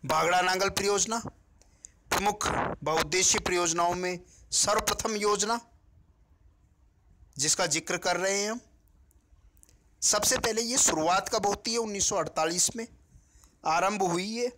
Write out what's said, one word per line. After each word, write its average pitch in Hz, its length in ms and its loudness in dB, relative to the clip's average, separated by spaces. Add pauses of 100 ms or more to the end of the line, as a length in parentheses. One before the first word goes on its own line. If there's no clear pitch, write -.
भाखड़ा 165 360 4
नांगल 185 280 2
परियोजना 196 500 0 (880)
प्रमुख 202 380 0 (360)
बहुउद्देशीय 156 580 0
परियोजनाओं 175 540 0
में 180 240 -4 (340)
सर्वप्रथम - 640 0
योजना 208 420 0 (1800)
जिसका 151 300 0
जिक्र 160 320 -2
कर 180 180 0
रहे 196 220 0
हैं 208 120 -2
हम। 240 80 -6 (1400)
सबसे 214 360 2
पहले 226 240 -2
ये 240 180 -2
शुरुआत 170 500 2
कब 208 160 -2
होती 202 280 -2
है? 240 60 0
उन्नीस 208 300 -2
सौ 208 80 -2
अड़तालीस 165 580 -2
में 226 120 -8 (800)
आरंभ 190 360 2
हुई 185 300 -2
है 240 240 -2